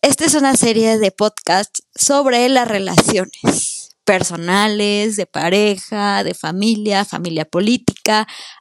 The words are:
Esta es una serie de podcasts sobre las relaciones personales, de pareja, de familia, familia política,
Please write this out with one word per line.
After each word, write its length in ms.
Esta 220
es 100
una 200
serie 440
de 100
podcasts 720
sobre 540
las 180
relaciones 1400
personales, 1120
de 100
pareja, 960
de 120
familia, 680
familia 420
política, 800